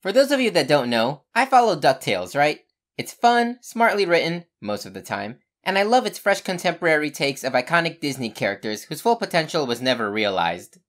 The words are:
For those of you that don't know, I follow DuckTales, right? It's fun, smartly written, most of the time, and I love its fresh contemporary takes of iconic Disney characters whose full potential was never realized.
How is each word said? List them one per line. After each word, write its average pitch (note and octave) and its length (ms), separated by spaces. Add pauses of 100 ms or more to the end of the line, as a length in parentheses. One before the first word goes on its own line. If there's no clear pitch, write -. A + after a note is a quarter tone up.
For F#3+ 120
those C4+ 180
of C4+ 80
you A#3+ 120
that D3+ 180
don't C#3 200
know, A#2+ 340 (120)
I B3 100
follow B3 300
DuckTales, C3 580
right? D3 280 (360)
It's - 140
fun, A#3+ 480
smartly G#3 460
written, E3+ 400 (160)
most G#2 240
of F#2+ 80
the F#2+ 80
time, G2+ 380 (260)
and F#3+ 120
I G3+ 60
love A3+ 220
its G3+ 120
fresh G3 220
contemporary E3 720
takes C#3+ 320
of C3 80
iconic E3 480
Disney C3 300
characters G#2+ 540
whose D3+ 180
full A#3 160
potential D#3+ 500
was A#2+ 140
never A#2+ 280
realized. F#2+ 680 (120)